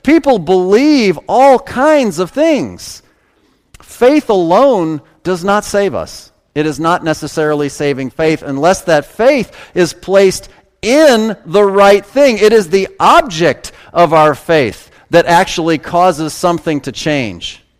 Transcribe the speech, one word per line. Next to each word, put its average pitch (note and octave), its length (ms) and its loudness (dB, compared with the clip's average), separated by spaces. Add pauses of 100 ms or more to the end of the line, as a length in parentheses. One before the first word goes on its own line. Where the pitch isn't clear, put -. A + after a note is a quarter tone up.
People C#4 340 2
believe F#3+ 800 2 (100)
all B3+ 300 4
kinds B3+ 640 -2
of F3+ 100 -4
things. B3 720 -4 (760)
Faith C#4 480 0
alone F3+ 720 0 (240)
does F3 180 -4
not G3+ 220 -2
save G3+ 300 -2
us. - 360 -10 (240)
It D3+ 120 -4
is D3 120 -6
not E3 240 -2
necessarily D3+ 680 -4
saving C3+ 420 -6
faith D#3+ 320 -2
unless C#3+ 400 -2
that D3+ 240 0
faith B3 500 -2 (180)
is E3+ 180 0
placed F#3+ 560 0 (340)
in A3+ 640 2
the F#3+ 200 0
right G3+ 420 4
thing. C4 320 2
It G#3+ 140 2
is G#3+ 160 2
the F#3+ 200 -2 (120)
object F3+ 720 0 (200)
of D#3+ 200 2
our D3+ 240 2
faith C#3 540 -4 (200)
that E3 160 2
actually E3 520 0
causes E3 540 -2
something E3 500 -4
to C3 100 -10
change. A#2 720 -8 (160)